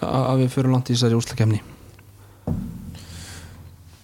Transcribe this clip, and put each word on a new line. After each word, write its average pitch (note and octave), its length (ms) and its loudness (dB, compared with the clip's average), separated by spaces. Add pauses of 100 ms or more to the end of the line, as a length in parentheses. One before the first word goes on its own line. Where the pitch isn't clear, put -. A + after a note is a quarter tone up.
a-, - 320 0
að C3 140 4
við B2+ 100 0
förum C3 160 4
langt B2+ 160 2
í A#2+ 80 0
þessari A#2 240 4
úrslitakeppni? A2 400 2 (2500)